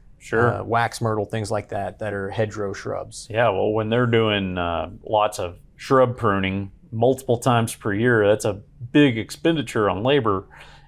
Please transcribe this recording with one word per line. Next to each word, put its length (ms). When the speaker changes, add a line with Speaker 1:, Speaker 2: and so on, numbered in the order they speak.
Speaker 1:
Sure. 340
Speaker 2:
uh, 120
wax 360
myrtle, 260
things 220
like 200
that, 320
that 120
are 180
hedgerow 420
shrubs. 580
Speaker 1:
Yeah, 200
well, 200
when 180
they're 180
doing, 520
uh, 320
lots 340
of 200
shrub 400
pruning 560
multiple 480
times 340
per 220
year, 320
that's 180
a 100
big 260
expenditure 720
on 140
labor, 440